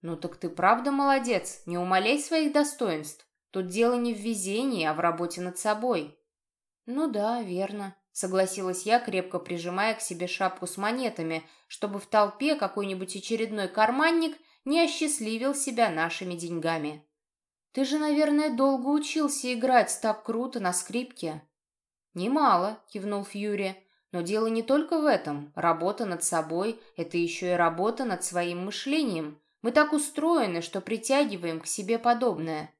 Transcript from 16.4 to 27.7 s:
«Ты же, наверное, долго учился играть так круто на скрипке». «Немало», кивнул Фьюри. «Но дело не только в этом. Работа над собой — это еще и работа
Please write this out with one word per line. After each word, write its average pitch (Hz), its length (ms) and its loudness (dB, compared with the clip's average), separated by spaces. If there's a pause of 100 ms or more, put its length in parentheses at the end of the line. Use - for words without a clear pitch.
«Ты 269 140 2
же, 277 120 0
наверное, 302 520 4
долго 269 400 2
учился 294 640 0
играть 247 480 4
так 214 220 0
круто 233 360 -4
на 180 140 0
скрипке». 170 680 -6 (720)
«Немало», 214 680 2 (100)
кивнул 202 340 -6
Фьюри. 202 520 -4 (360)
«Но 175 100 -4
дело 214 260 0
не 226 160 0
только 302 360 2
в 302 60 2
этом. 147 500 0
Работа 170 500 0
над 175 180 -6
собой — 175 580 -2 (160)
это 165 200 -4
еще 170 360 0
и - 20 2
работа 175 480 2